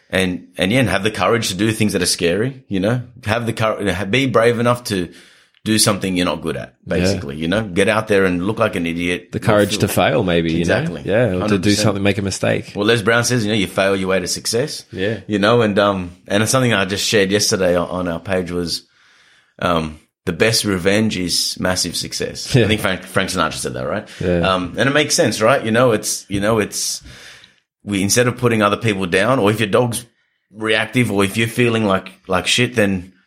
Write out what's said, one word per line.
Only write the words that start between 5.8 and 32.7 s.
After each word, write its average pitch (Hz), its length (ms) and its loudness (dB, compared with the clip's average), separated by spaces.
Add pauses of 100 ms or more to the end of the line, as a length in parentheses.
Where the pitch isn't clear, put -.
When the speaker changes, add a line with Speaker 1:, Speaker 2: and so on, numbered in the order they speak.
Speaker 1:
you're 87 120 2
not 80 160 -2
good 76 160 -4
at, - 160 -14 (120)
Speaker 2:
Yeah. 90 120 -2
Speaker 1:
basically, 90 380 -2
you 80 120 -4
know, 104 140 0
get 98 260 0
out 107 180 0
there 98 200 4
and 90 200 -2
look 110 120 -2
like 107 180 0
an 85 80 -2
idiot. 87 480 -4
Speaker 2:
The - 80 -6
courage 104 320 4
Speaker 1:
Not 101 80 -4
feel 101 80 2
Speaker 2:
to - 60 -6
fail, 107 280 2
maybe, 85 300 2
you 82 60 0
Speaker 1:
Exactly. 90 460 -2
Speaker 2:
know? 92 60 -4
Yeah, 117 140 2
or 110 40 2
to 92 40 -2
do 90 80 -2
Speaker 1:
Hundred 101 220 0
percent. 101 160 2
Speaker 2:
something, 101 240 0
make 101 160 2
a 101 40 -2
mistake. 104 540 -2
Speaker 1:
Well, 101 80 -2
Les 117 160 2
Brown 113 240 2
says, 117 220 0
you 104 40 -2
know, 113 60 0
you 90 100 0
fail 98 300 0
your 95 120 -2
way 95 120 2
to 90 80 -4
success. 120 640 -4
Speaker 2:
Yeah. 98 340 -4
Speaker 1:
You 104 120 0
know, 117 240 4
and, 104 160 2
um, 98 320 2 (180)
and 104 220 2
something 123 240 2
I 98 100 2
just 95 240 -4
shared 98 220 2
yesterday 92 460 2
on, 85 120 0
on 90 200 -4
our 82 120 -6
page 92 300 -4
was, 87 320 -4 (760)
um, 80 380 -2 (280)
the 90 80 -2
best 113 320 2
revenge 101 500 0
is 87 420 -2
massive 90 380 -2
success. - 580 -4
Speaker 2:
Yeah. 120 100 6
Speaker 1:
I 98 40 2
think 107 140 0
Frank, 95 200 -2
Frank 92 280 -4
Sinatra 80 240 -2
said 71 180 -6
that, 64 140 -6
right? 95 200 -6 (140)
Speaker 2:
Yeah. 90 200 0
Speaker 1:
Um, 90 360 0
and 113 100 0
it 131 60 2
makes 147 220 0
sense, 110 260 0
right? 117 240 2
You 113 60 -2
know, 120 220 4
it's, - 360 -4
you 98 120 -4
know, 110 180 2
it's, - 440 -4 (800)
we, 101 200 -2
instead 113 240 2
of 123 100 0
putting 113 260 2
other 101 160 2
people 98 280 -2
down, 101 320 2
or 101 120 4
if 110 100 0
your 107 80 0
dog's 113 360 0 (460)
reactive, 110 600 0
or 98 140 2
if 98 120 -2
you're 113 120 2
feeling 113 360 0
like, 95 280 0 (140)
like 90 200 -2
shit, 123 280 0